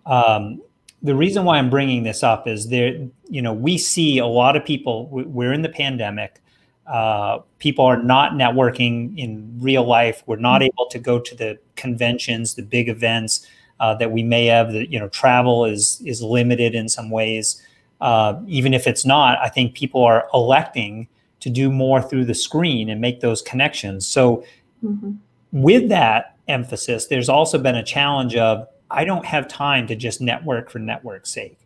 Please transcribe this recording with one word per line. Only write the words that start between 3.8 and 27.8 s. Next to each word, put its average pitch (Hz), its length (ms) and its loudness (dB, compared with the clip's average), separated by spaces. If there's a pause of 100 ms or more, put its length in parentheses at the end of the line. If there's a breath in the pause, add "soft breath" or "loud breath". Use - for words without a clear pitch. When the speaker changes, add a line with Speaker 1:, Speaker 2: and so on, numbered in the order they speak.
Speaker 1:
a 120 80 2
lot 123 300 4
of 147 100 0
people, 123 420 -4
w-, 135 200 -8
we're 123 260 -2
in 151 100 -2
the 160 60 -4
pandemic, 110 720 -6 (460)
uh, 110 520 -2 (200)
people 139 240 2
are 123 180 6
not 127 320 4
networking 123 840 0
in 110 420 -12
real 131 260 2
life. 117 400 2
We're 110 120 -4
not 123 240 4
Speaker 2:
Mm-hmm. 131 120 2
Speaker 1:
able 123 140 -2
to 123 120 -10
go 123 200 0
to - 160 -14
the 110 240 -8 (160)
conventions, 120 800 -4
the 113 80 -12
big 117 240 -2
events, 113 580 -2 (360 soft breath)
uh, 110 140 2
that 113 160 -2
we 113 120 0
may 117 220 2
have. 117 260 4
The, 113 180 -6
you 135 80 -6
know, 104 120 -8
travel 123 560 4
is, 104 400 -2
is 117 180 -8
limited 120 500 0
in 113 140 -6
some 113 220 -8
ways. 110 520 -4 (380 soft breath)
Uh, 117 480 2
even 135 260 0
if 127 140 0
it's - 180 -2
not, 135 340 4
I 127 100 -2
think 127 260 0
people 131 280 0
are 117 300 6
electing 117 760 0 (300)
to 127 120 -8
do 135 180 2
more 131 320 2
through 127 240 -2
the 120 80 -2
screen 139 560 -2
and 107 100 -6
make 123 220 -2
those 113 220 -2
connections. 107 640 -4
So 120 360 2 (400 loud breath)
Speaker 2:
Mm-hmm. 208 280 -6 (400)
Speaker 1:
with 202 380 4
that 117 460 2 (120)
emphasis, 123 600 -6
there's 127 220 -2
also 156 280 4
been 127 180 0
a 113 80 -4